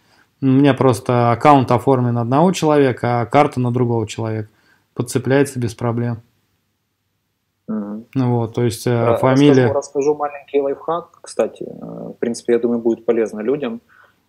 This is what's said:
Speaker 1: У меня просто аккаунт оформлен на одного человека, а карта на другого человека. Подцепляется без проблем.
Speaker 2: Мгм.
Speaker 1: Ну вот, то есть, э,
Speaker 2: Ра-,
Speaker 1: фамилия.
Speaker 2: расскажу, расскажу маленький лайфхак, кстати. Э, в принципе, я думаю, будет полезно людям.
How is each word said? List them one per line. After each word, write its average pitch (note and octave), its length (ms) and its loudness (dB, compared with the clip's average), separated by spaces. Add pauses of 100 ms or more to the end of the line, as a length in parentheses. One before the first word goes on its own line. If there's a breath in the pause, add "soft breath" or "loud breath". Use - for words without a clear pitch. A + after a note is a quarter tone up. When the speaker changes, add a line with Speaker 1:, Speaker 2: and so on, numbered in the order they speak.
(420)
Speaker 1:
У C3+ 40 0
меня C3+ 280 4
просто A#2+ 580 2
аккаунт C3+ 380 4
оформлен B2 440 2
на A#2+ 60 -2
одного C#3 320 2
человека, C3 680 0
а A2 40 -4
карта C#3+ 340 2
на B2 120 -2
другого A#2 340 0
человека. A2 420 -8 (460)
Подцепляется C3 640 -2
без A#2 160 -6
проблем. A#2+ 440 -4 (1500)
Speaker 2:
Мгм. G#2+ 480 -10
Speaker 1:
Ну B2 220 -2
вот, A2+ 180 -4
то B2 100 -2
есть, A#2 220 -4
э, A#2+ 180 0
Speaker 2:
Ра-, A#2 140 2
Speaker 1:
фамилия. C3 480 4
Speaker 2:
расскажу, C#3 80 0
расскажу C#3+ 400 -2
маленький C#3+ 460 -6
лайфхак, C#3 600 -6
кстати. - 440 -6
Э, A2+ 460 -14
в - 80 -18
принципе, A#2 360 -2
я A#2 40 2
думаю, A#2 220 -2
будет A2+ 240 -2
полезно G#2+ 360 -2
людям. A#2+ 400 -4 (480 soft breath)